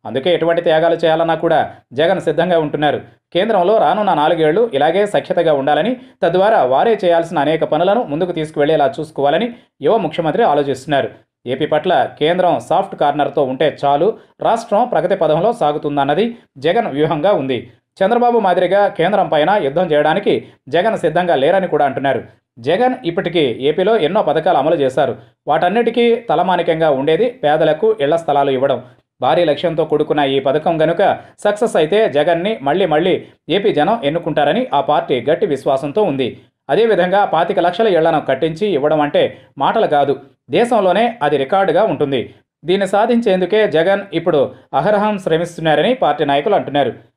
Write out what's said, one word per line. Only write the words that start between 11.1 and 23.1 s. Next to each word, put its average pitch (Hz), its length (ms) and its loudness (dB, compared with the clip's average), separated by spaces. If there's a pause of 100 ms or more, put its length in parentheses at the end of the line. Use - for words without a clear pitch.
ఏపీ 151 200 -2
పట్ల 156 200 0 (260)
కేంద్రం 170 360 2 (140)
సాఫ్ట్ 190 320 -2
కార్నర్‌తో 143 400 0 (100)
ఉంటే 139 160 0 (160)
చాలు, 143 240 2 (400)
రాష్ట్రం 220 360 0 (100)
ప్రగతి 180 280 0
పథంలో 165 300 0 (100)
సాగుతుందన్నది 147 640 -2 (400)
జగన్ 202 300 0
వ్యూహంగా 156 360 0 (100)
ఉంది. 131 180 -4 (400)
చంద్రబాబు 240 380 2 (100)
మాదిరిగా 185 340 2 (160)
కేంద్రం 185 380 0
పైన 156 160 2 (160)
యుద్ధం 165 260 -2
చేయడానికి 151 400 2 (420)
జగన్ 196 300 0
సిద్ధంగా 170 380 0
లేరని 185 320 2
కూడా 147 140 2
అంటున్నారు. 131 340 -2 (440)
జగన్ 240 260 0 (160)
ఇప్పటికీ 170 320 -2 (280)